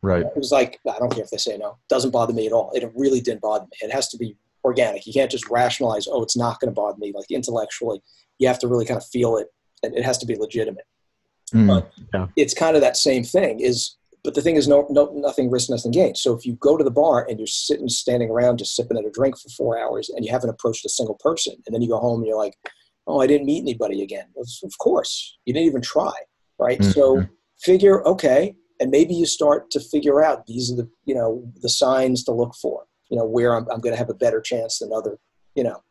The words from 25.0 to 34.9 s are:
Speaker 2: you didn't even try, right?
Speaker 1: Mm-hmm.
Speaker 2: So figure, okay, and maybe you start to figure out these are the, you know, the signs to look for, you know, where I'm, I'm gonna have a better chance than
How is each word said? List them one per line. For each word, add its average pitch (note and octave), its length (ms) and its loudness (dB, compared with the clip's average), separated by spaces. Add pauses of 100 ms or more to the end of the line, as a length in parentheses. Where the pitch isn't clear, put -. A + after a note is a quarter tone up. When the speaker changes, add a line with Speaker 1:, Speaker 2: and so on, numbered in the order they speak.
Speaker 2:
you B2 80 -4
didn't E3 140 2
even C3+ 140 0
try, D#3 320 -2 (460)
right? B2 200 0
Speaker 1:
Mm-hmm. G2+ 120 4
Speaker 2:
So C3 340 6 (360)
figure, F#3+ 460 6
okay, D#3+ 480 2 (260)
and C3 100 0
maybe D#3+ 220 4
you E3+ 140 2
start D3 440 0
to D3 80 -2
figure D3 440 2
out C#3+ 240 0
these B2 260 -6
are - 20 -4
the, A#2 140 -6 (160)
you C3+ 100 -2
know, A#2+ 340 -2 (120)
the A#2 80 -4
signs C3 560 2
to B2+ 80 0
look A#2+ 280 0
for, - 220 -6 (260)
you A#2+ 80 -2
know, A#2 80 0
where A#2+ 300 2
I'm, A#2 160 -2
I'm A2+ 80 -6
gonna A#2+ 160 -2
have A#2 140 -4
a A2 40 -4
better A2+ 280 -2
chance A2+ 380 -6
than G#2+ 120 -8